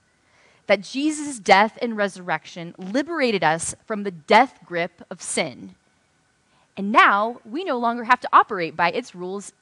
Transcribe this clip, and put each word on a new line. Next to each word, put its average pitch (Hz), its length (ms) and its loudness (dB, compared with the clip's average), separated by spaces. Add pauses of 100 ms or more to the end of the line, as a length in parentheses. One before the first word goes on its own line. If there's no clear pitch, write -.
(680)
That 202 140 2
Jesus' 294 580 -6
death 202 420 4
and 233 160 -6
resurrection 180 800 -6
liberated 240 680 -2
us 160 320 0 (100)
from 208 160 -6
the 202 80 -6
death 208 540 4
grip 175 440 -6
of 185 140 -16
sin. 123 540 -8 (1000)
And 196 140 -6
now 240 540 4
we 233 180 -8
no 294 160 -2
longer 240 260 -4
have 247 160 2
to - 120 -10
operate 185 440 2
by 175 140 2
its - 240 -8
rules 185 480 -10